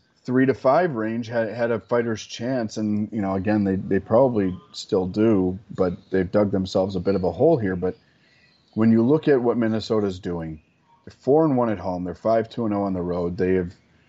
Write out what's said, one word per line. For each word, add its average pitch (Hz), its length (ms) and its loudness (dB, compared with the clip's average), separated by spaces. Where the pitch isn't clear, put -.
three 131 220 2
to 131 80 2
five 151 400 2
range 113 320 -4
had, 113 220 -2
had 117 220 -2
a 113 100 0
fighter's 120 440 -2
chance. 120 520 -6
And, 107 340 -2
you 107 120 -4
know, 95 120 -2
again, 104 300 0
they, 95 120 0
they 98 220 -2
probably 110 580 2
still 92 340 -2
do, 95 520 2
but 90 240 -2
they've 92 200 0
dug 104 200 2
themselves 95 440 -2
a 90 60 -2
bit 95 140 0
of 92 100 -2
a 87 80 0
hole 147 240 2
here. 95 200 -2
But 90 200 -4
when 113 180 4
you 113 100 4
look 151 240 2
at 139 140 4
what 120 160 0
Minnesota's 110 640 -2
doing, 82 400 -8
they're - 140 -20
four 151 240 4
and 143 120 2
one 120 140 2
at 101 80 -4
home. 90 260 -6
They're 87 100 -6
five 110 360 0
two 117 160 -6
and 104 80 -2
oh 101 80 0
on 98 100 -2
the 92 80 -4
road. 87 360 -4
They 92 180 2
have, 90 180 0